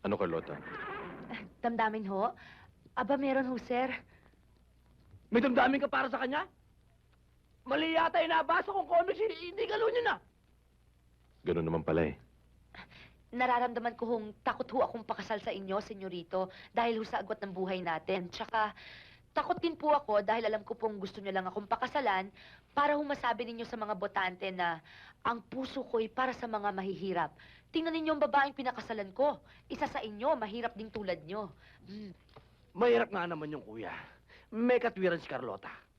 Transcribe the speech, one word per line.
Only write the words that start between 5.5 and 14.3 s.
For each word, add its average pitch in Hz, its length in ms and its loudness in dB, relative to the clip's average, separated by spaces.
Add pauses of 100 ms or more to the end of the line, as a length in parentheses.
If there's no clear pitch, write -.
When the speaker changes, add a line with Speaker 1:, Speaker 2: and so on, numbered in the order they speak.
Speaker 3:
ka 285 80 0
para 269 240 0
sa 254 80 -2
kanya? 277 240 0 (1200)
Mali 320 320 2
yata 330 240 4
yung 330 160 4
nabasa 330 320 4
kong 381 220 0
comics, 349 260 6
hindi, 359 400 -2
hindi 440 80 0
galo 440 240 2
niyo 466 160 2
na. 392 120 2 (1300)
Speaker 1:
Ganun 85 160 2
naman 82 160 0
pala 78 320 2
eh. - 20 -8 (1160)
Speaker 2:
Nararamdaman 240 640 2
ko - 160 -4
hong 214 320 -4